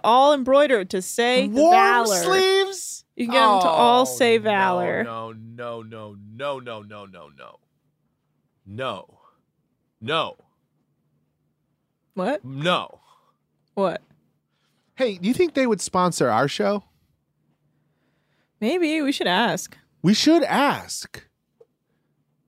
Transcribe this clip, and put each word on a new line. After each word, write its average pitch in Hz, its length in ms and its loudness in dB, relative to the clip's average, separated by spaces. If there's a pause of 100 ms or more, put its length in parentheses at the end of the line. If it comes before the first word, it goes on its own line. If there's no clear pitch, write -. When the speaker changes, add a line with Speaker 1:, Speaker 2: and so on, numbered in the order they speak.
Speaker 1:
all 269 300 4
embroidered 262 560 2
to 190 120 -4
say 247 460 0
Speaker 2:
Warm 294 240 4
Speaker 1:
valor. 392 500 4
Speaker 2:
sleeves? 381 840 0 (120)
Speaker 1:
You 240 100 -6
can 233 60 -6
get 262 100 4
'em 208 200 4
to 175 60 2
all 240 340 4
Speaker 2:
Oh, - 20 2
Speaker 1:
say 247 320 0
Speaker 2:
no, 220 80 -2
Speaker 1:
valor. 185 580 0
Speaker 2:
no, 113 300 -10
no, 117 500 -12
no, 110 320 -16 (220)
no, 139 240 -8
no, 117 220 -14
no, 104 240 -20
no, 87 300 -20
no. 62 220 -20 (1080)
No. 107 520 -10 (840)
No. 135 360 -6 (1800)
Speaker 1:
What? 214 300 -6
Speaker 2:
No. 139 560 -4 (760)
Speaker 1:
What? 185 280 -2 (920)
Speaker 2:
Hey, 220 220 -4
do 180 100 -6
you 247 80 2
think 349 200 0
they 262 120 0
would 214 140 0
sponsor 175 480 0
our 117 200 2
show? - 360 -4 (1800)
Speaker 1:
Maybe. 311 420 0
We 277 100 0
should - 140 -4
ask. 180 500 -2 (260)
Speaker 2:
We 190 120 4
should 311 280 4
ask. 196 840 -4 (1200)